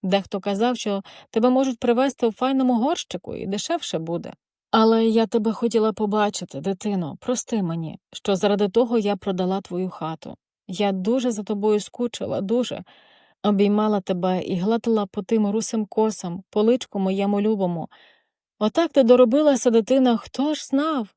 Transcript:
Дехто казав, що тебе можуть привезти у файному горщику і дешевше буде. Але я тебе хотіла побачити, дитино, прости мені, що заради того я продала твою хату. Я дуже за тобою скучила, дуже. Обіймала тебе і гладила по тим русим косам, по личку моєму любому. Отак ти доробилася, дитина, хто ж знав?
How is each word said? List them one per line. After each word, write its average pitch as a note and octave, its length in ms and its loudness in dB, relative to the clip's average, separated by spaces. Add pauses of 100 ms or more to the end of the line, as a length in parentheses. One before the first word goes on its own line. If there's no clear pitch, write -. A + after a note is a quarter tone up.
Дехто G3 360 0
казав, G#3 380 0
що G3+ 240 -4 (280)
тебе A3+ 200 2
можуть C4 300 2
привезти B3 480 0
у A3 40 2
файному C4 420 0
горщику - 640 -4
і - 120 -8
дешевше G3+ 520 -4
буде. E3 340 -6 (380)
Але A3+ 340 4
я A3+ 220 2
тебе A3+ 260 0
хотіла A3 400 0
побачити, G#3 680 -2
дитино, F#3 600 -4
прости A#3 440 -2
мені, E3 360 -6 (140)
що - 220 -2
заради G3+ 340 2
того A#3 280 2
я G3+ 180 0
продала F#3 460 -4
твою F#3 280 -6
хату. - 480 -10 (300)
Я G3 240 -2
дуже A3+ 400 -2
за G#3+ 120 -4
тобою G#3 360 0
скучила, - 600 -6
дуже. G#3+ 420 -2 (600)
Обіймала G#3 580 2
тебе F#3 420 -2
і - 120 -4
гладила A3 500 0
по G3+ 160 -8
тим G#3+ 260 0
русим A3 380 -2
косам, G3 640 -2
по G#3 120 0
личку A3+ 380 0
моєму G3 420 0
любому. F#3+ 480 -2 (680)
Отак D#4+ 320 0
ти C4+ 120 4
доробилася, B3 680 6
дитина, A#3 480 4
хто C#4+ 360 -4
ж - 120 -8
знав? C#4 520 -2